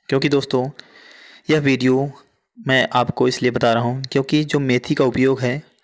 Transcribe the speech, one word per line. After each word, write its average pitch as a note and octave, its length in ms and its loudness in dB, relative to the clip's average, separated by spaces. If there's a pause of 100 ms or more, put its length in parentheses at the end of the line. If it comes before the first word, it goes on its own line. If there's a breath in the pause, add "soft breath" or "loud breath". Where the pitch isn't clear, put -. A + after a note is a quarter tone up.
क्योंकि C#3 200 0
दोस्तों C#3 400 -2 (800 loud breath)
यह D3+ 100 2
वीडियो C3 500 2 (480)
मैं C3 340 0
आपको B2+ 360 0
इसलिए B2 240 0
बता A#2+ 220 2
रहा A#2 100 0
हूँ B2 200 -4
क्योंकि C#3 400 -2
जो D3 160 -2
मेथी C3 360 0
का C#3+ 100 2
उपयोग B2+ 360 2
है B2 100 -2 (320)